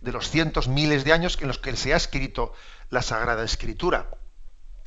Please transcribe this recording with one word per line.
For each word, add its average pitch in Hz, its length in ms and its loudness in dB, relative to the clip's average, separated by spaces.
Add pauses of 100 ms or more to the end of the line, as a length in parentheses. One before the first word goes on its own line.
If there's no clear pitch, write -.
de 120 100 -4
los 120 180 -4
cientos, 156 380 2
miles 143 360 4
de 156 100 6
años 170 280 4
en 143 60 -2
los 123 100 -2
que 123 180 -4
se 135 180 2
ha 170 40 6
escrito 135 560 -2 (360)
la 123 120 2
Sagrada 117 420 0
Escritura. 113 680 -2 (760)